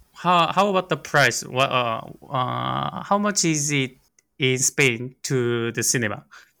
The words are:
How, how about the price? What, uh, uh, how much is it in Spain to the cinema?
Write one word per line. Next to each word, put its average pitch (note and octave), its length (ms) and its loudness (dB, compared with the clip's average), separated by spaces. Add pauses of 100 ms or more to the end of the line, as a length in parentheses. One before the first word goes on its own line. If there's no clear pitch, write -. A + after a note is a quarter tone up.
(120)
How, E3+ 400 2
how G3 160 2
about F#3 200 0
the D#3 80 0
price? C3+ 480 2
What, C3 260 0
uh, A#2+ 320 -2 (260)
uh, B2+ 760 -4
how G3+ 140 0
much G#3 260 -2
is D3+ 260 0
it C3+ 280 -2 (380)
in C3 220 2
Spain B2 640 0
to A#2+ 480 0
the A2+ 140 -2
cinema? A2 400 -2 (360)